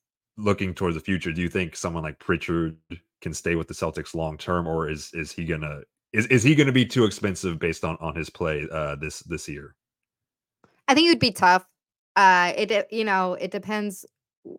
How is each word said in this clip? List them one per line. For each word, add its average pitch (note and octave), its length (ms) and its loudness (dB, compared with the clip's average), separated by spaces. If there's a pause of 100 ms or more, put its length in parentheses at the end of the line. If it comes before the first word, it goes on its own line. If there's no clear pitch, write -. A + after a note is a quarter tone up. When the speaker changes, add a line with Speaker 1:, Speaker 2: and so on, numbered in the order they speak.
(380)
Speaker 1:
looking G2 340 0
towards F2 220 -2
the D#2+ 80 -8
future, F#2 280 -2
do E2 120 -4
you E2+ 80 -2
think F2+ 260 -2
someone E2 280 -6
like D2+ 160 -10
Pritchard E2 580 -2 (420)
can D#2+ 140 -8
stay E2+ 200 -2
with E2 140 -4
the E2 60 -12
Celtics D#2+ 400 -6
long D#2+ 240 -6
term, F2 280 -2
or D#2+ 220 -2
is, D2+ 240 -10
is E2 180 -8
he E2+ 140 -8
gonna, D2+ 360 -6 (320)
is, A2 160 0
is B2+ 140 6
he D3 120 6
gonna C#3 180 6
be B2+ 140 4
too A#2+ 180 2
expensive F#2+ 540 -2
based E2+ 260 -2
on, E2 160 -4
on D#2+ 140 -6
his D#2+ 160 -8
play, D2+ 420 -4
uh, D2 240 -4
this, D2+ 240 -10
this D#2+ 260 -10
year? C#2+ 280 -14 (1120)
Speaker 2:
I C#4 80 4
think D#4+ 120 6
it E4+ 40 6
would C4+ 80 4
be A#3 140 0
tough. F#3 340 4 (500)
Uh, F3+ 400 8
it, G#3 140 0
it, G#3 200 0
you A3 140 -4
know, F#3 300 0
it F3+ 160 -6
depends. G#3 560 -6 (520)